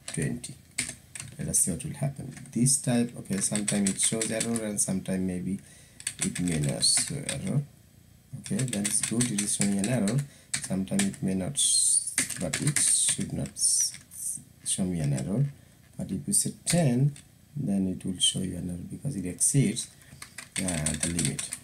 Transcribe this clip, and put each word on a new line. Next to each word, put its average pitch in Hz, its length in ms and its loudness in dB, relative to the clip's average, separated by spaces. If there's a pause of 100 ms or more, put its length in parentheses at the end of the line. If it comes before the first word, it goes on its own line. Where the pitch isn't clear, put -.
twenty, - 480 -4 (840)
let - 120 -4
us - 100 2
see - 120 2
what - 120 -4
will - 100 -6
happen. - 400 -4 (200)
This 123 240 4
type, 120 420 2
okay, - 200 -4
sometime 101 440 0
it 98 160 2
shows 113 320 2
error 113 340 0
and 104 140 -2
sometime 95 480 0
maybe 92 320 -2 (640)
it - 160 -2
may 87 200 0
not 69 240 0
show - 320 2
error. - 460 -2 (800)
Okay, 107 240 -2
that 104 240 -2
is - 140 0
good, 120 280 0
it 101 120 -2
is 104 160 -2
showing 101 220 2
an - 100 0
error. 117 280 2 (440)
Sometime 95 400 0
it 98 200 -2
may 95 120 0
not, 92 240 -2
sh-, - 540 2 (280)
but - 220 -2
it 147 180 2
should - 540 2
not - 160 -2
s-, - 420 0 (220)
s-, - 260 -8 (240)
show - 200 -2
me 90 180 0
an 71 100 2
error. 87 340 2 (520)
But - 140 -4
if 165 160 -4
you 202 60 0
say - 200 2 (120)
ten, 143 480 6 (420)
then 98 340 2
it 95 160 -4
will 92 140 -4
show - 200 2
you 92 160 -2
an 90 140 -4
error 87 200 -6
because 95 280 -4
it 90 80 -4
exceeds, - 640 2 (720)
uh, 80 420 0
the 85 160 0
limit. - 320 -2 (140)